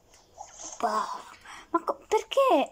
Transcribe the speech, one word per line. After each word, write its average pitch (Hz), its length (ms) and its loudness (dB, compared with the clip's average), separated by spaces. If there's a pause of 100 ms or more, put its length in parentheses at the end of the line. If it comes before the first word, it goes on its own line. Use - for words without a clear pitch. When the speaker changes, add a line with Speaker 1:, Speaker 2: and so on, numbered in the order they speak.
(800)
Speaker 1:
Bah. 214 280 -2 (600)
Speaker 2:
Ma 339 140 2
co-, - 240 -4
perché? 440 640 2